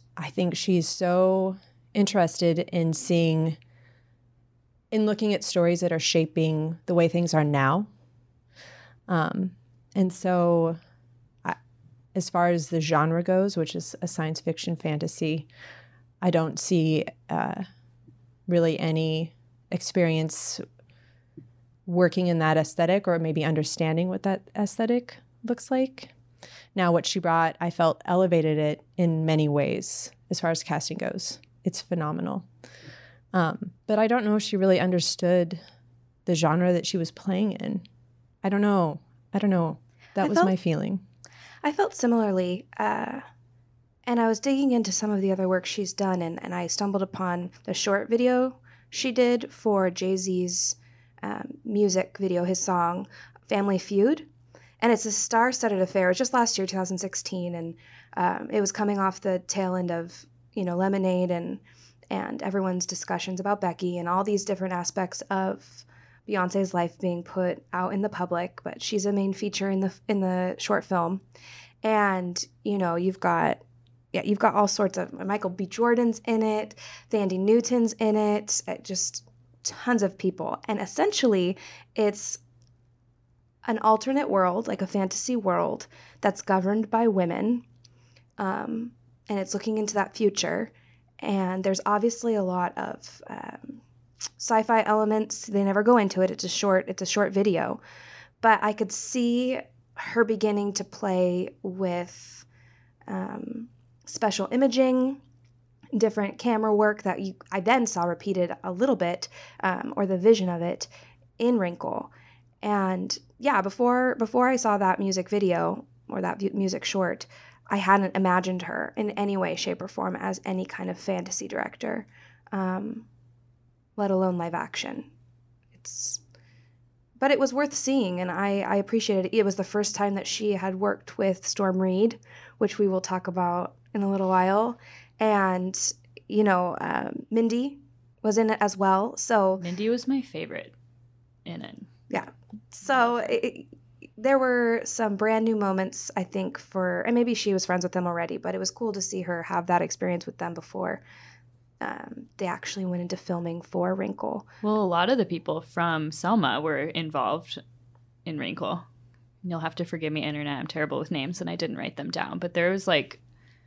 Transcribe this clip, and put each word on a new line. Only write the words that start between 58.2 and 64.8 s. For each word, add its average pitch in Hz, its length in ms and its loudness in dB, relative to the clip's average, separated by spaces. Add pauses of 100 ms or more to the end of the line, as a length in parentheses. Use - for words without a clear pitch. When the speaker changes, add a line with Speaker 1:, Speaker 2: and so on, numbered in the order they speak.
Speaker 2:
it 214 80 2
was 196 140 0
coming 208 260 0
off 190 220 0
the 185 260 0
tail 185 280 -2
end 180 140 -2
of, 170 360 -6 (260)
you 196 140 -4
know, 175 100 -2
Lemonade 185 560 2
and, 175 300 -4 (480)
and - 340 -6
everyone's 190 420 -2
discussions 180 540 -6
about 202 220 -2
Becky 180 360 -2
and 170 120 -4
all 190 160 2
these 202 180 0
different 185 300 -4
aspects 180 560 -4